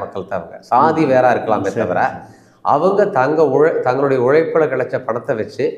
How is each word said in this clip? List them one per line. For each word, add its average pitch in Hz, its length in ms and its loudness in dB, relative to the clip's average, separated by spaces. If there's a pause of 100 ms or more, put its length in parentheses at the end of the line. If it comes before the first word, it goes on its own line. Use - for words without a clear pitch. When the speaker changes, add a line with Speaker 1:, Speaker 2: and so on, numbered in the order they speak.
Speaker 1:
மக்கள் 95 240 -12
தான் 95 120 -6
அவங்க. - 160 -16 (140)
சாதி 156 340 4
Speaker 2:
ம். 135 100 0
Speaker 1:
வேற 127 100 4 (100)
இருக்கலாமே 101 380 -2
Speaker 2:
சரி, 110 100 -4
Speaker 1:
தவிர, 90 240 -2
Speaker 2:
சரி. - 160 -8 (520)
Speaker 1:
அவங்க 190 260 2 (180)
தங்க 147 220 0 (160)
உழை-, 156 200 4 (100)
தங்களுடைய 135 420 0
உழைப்புல 160 440 2
கிடைச்ச 127 240 -4 (120)
பணத்தை 120 320 -4
வச்சு 104 240 -6 (140)